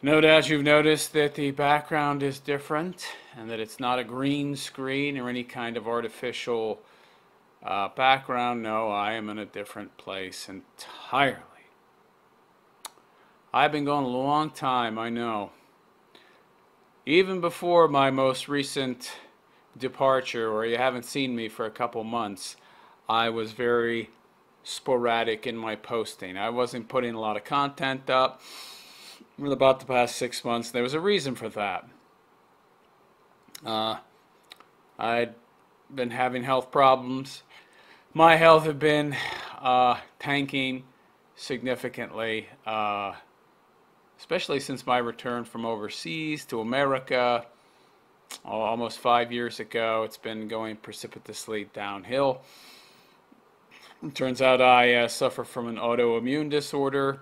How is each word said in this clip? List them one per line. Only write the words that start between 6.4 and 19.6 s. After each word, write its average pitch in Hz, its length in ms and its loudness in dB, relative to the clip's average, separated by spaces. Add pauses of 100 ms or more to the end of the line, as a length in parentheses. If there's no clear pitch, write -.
uh, 98 260 -4
background. 123 720 0
No, 110 260 -2
I 104 240 -2
am 110 160 -8
in 104 100 -10
a 104 60 -8
different 104 540 -14
place 95 500 -12
entirely. - 920 -4 (2000)
I've 147 200 4
been 147 120 -2
gone 143 200 0
a 127 40 -4
long 143 400 0
time, 120 500 -2
I 113 120 -6
know. 113 400 -4 (1500)
Even 185 380 2
before 170 440 4
my 139 240 4
most 131 380 0
recent 139 640 -4 (640)